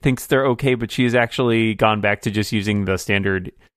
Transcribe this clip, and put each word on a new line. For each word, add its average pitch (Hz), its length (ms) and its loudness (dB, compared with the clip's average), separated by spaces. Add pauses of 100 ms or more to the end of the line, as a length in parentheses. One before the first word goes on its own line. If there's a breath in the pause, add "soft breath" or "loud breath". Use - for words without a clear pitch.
thinks 127 240 0
they're 135 220 2
okay, 127 260 0
but 117 160 -4
she 127 140 0
has 120 100 2
actually 117 600 0
gone 107 260 2
back 101 220 -2
to - 80 -2
just 104 220 -2
using 101 320 0
the 95 140 0
standard 98 540 -2 (240 soft breath)